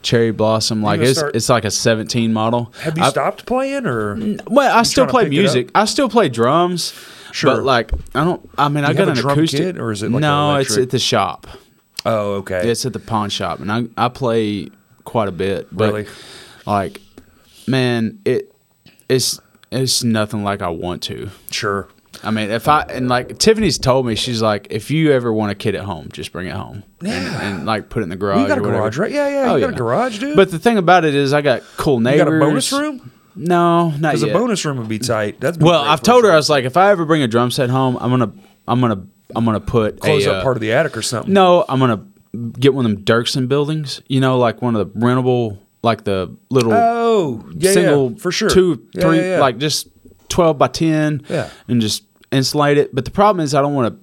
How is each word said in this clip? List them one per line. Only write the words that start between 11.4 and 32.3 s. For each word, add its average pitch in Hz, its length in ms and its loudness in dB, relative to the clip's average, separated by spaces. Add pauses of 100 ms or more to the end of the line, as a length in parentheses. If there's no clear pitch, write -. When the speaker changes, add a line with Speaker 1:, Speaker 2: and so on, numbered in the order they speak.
Speaker 2:
Oh, 104 320 -2
okay. 95 340 -2
Speaker 1:
It's 113 140 -2
at 120 80 -4
the 107 60 -8
pawn 104 320 -4
shop, 87 300 -6
and 95 120 -6
I, 117 120 -2 (120)
I 117 120 0
play 113 600 -2 (360)
quite 107 240 -2
a 92 40 -6
bit. 95 400 -4
But, 104 220 0
Speaker 2:
Really? 104 120 -8 (600)
Speaker 1:
like, 101 340 -2 (680)
man, 120 600 -2
it, 120 280 -2 (540)
it's, - 320 0 (300)
it's 127 340 -2
nothing 107 400 -2
like 101 180 -2
I 87 60 -4
want 87 360 -6
to. - 260 -10 (200)
Speaker 2:
Sure. 101 380 -4 (340)
Speaker 1:
I - 80 -6
mean, 107 200 -2
if 117 180 -2
I, 151 140 4
and, 123 260 -6
like, 123 300 -4
Tiffany's 208 400 2
told 131 260 2
me, 113 100 -2
she's 113 280 -4
like, 107 260 0
"If 110 220 -8
you 151 220 2
ever 123 200 2
want 107 200 -2
a - 20 -4
kid 101 200 -4
at 82 100 -6
home, 85 280 -10
just - 200 -12
bring 90 160 -10
it 69 60 -10
home." 98 280 -12 (180)
And, 175 80 -8
Speaker 2:
Yeah. 190 320 -6 (160)
Speaker 1:
and, 76 100 -8
like, 107 220 -4
put 120 120 -6
it - 20 -4
in 87 80 -6
the 95 60 -8
Speaker 2:
You 87 40 -10
Speaker 1:
garage 98 280 0
Speaker 2:
got 285 100 0
a - 20 -2
Speaker 1:
or - 40 -2
whatever. 104 180 -2
Speaker 2:
garage, 110 160 -4
right? 214 120 -2
Yeah, 285 180 -2
yeah, 277 240 0
Speaker 1:
Oh, - 20 2
Speaker 2:
you 139 80 2
got 131 80 0
a - 20 -8
Speaker 1:
yeah. 123 60 -8
Speaker 2:
garage, 196 400 -2
dude. 285 180 -4
Speaker 1:
But 285 140 4
the 165 80 -6
thing 233 180 2
about 170 300 4
it 143 80 2
is, 139 180 2
I 147 80 2
got 135 220 0 (160)
cool 139 200 2
Speaker 2:
You 113 60 2
got 147 240 4
a - 20 2